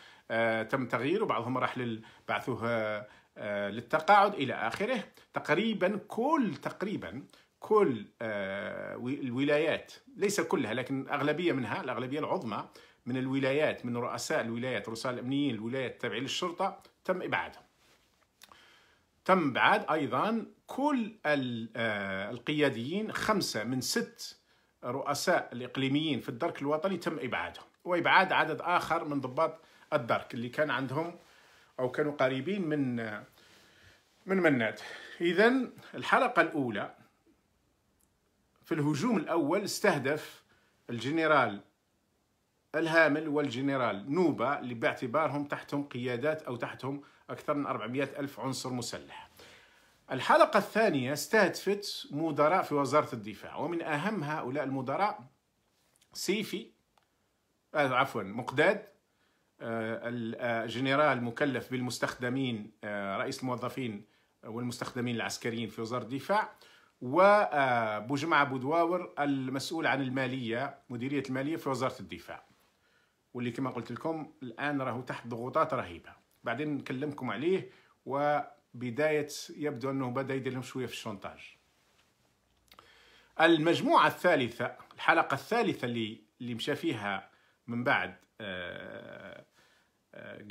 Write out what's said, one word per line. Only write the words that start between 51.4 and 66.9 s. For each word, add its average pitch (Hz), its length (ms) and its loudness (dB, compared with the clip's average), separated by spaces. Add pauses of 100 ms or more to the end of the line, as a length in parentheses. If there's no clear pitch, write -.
مدراء 156 500 4
في 151 140 -2
وزارة 139 380 2
الدفاع، 104 420 -10
ومن 147 260 -2
أهم 160 420 -2
هؤلاء 143 400 -4
المدراء 135 600 -2 (920)
سيفي، 202 540 -4 (1080)
آه، 135 200 2
عفوًا، 127 280 2
مقداد، 131 640 2 (760)
آه، 113 480 -4
ال-، 120 300 -6
آه، 117 260 -2
جنرال 135 580 2
مكلف 120 480 -2
بالمستخدمين، 123 1000 -2 (120)
آه، 101 340 -4
رئيس 127 240 -4
الموظفين 123 640 -4 (380)
والمستخدمين 123 720 -4
العسكريين 113 540 -4
في 117 120 -10
وزارة 117 220 -4
الدفاع، 139 460 -2 (520)